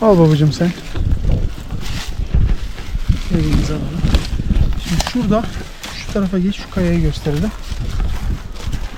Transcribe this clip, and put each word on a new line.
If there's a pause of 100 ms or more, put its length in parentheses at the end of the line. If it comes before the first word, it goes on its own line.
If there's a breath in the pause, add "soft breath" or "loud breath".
Al
babacığım
sen. (2500)
Elimize
alalım. (840)
Şimdi
şurada, (540)
şu
tarafa
geç,
şu
kayayı
gösterelim. (1500)